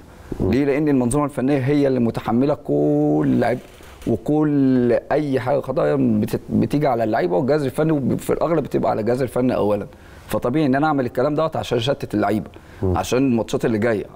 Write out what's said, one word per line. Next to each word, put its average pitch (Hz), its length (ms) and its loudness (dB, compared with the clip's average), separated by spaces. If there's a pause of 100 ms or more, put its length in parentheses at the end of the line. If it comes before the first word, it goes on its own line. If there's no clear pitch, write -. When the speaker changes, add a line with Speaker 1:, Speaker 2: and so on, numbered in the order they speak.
(400)
Speaker 1:
ليه؟ 117 240 2
لان 143 240 0
المنظومه 135 360 2
الفنيه 135 340 0
هي 143 280 2
اللي 131 140 2
متحمله 120 540 0 (100)
كل 147 800 2
عبء 120 160 -2 (460)
وكل 135 840 2 (200)
اي 139 280 0
حاجه 127 200 0
خطأ 147 340 0
بت-، 120 460 0 (100)
بتيجي 117 360 0
على 117 180 0
اللعيبه 151 320 0
والجهاز 147 280 0
الفني، 160 280 0
وب-، 123 260 0
في - 140 -4
الاغلب 156 320 0
بتبقى - 260 -2
على 113 100 -2
الجهاز 120 220 0
الفني 123 320 0
اولا، 101 320 0 (400)
فطبيعي 127 400 -2
ان 131 80 2
انا 143 120 0
اعمل 139 200 0
الكلام 135 280 0
دوت 160 220 -2
عشان 120 220 -2
اشتت 127 360 -4
اللعيبه، 104 360 0 (320)
Speaker 2:
مم. 92 140 2
Speaker 1:
عشان 110 220 0
الماتشات 123 460 0
اللي 113 140 0
جايه، 107 260 0 (120)